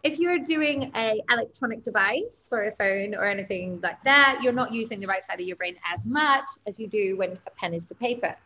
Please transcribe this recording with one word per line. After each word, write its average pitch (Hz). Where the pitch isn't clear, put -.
If 302
you're 349
doing 294
a 220
electronic 226
device 226
or 220
a 220
phone 196
or 196
anything 190
like 175
that, 269
you're 247
not 240
using 226
the 196
right 190
side 185
of 180
your 180
brain 180
as -
much 277
as 202
you 220
do 196
when 185
a -
pen 170
is 170
to -
paper. 240